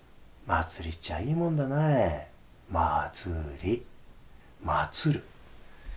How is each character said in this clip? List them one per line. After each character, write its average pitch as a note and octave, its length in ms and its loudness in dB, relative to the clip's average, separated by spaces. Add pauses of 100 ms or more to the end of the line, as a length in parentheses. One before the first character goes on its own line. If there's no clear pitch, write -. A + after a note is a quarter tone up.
(480)
祭 D#2+ 420 0
り D#2+ 60 -6
っ - 20 -10
ち - 160 -6
ゃ F#2 60 -2
い G#2+ 100 -2
い D3+ 60 2
も E3+ 140 2
ん D#3+ 60 2
だ C#3+ 120 2
な D3+ 240 4
え。 G#2+ 360 4 (420)
祭 - 640 0 (280)
り。 G#2 240 0 (800)
祭 - 520 2
る。 - 80 -4 (720)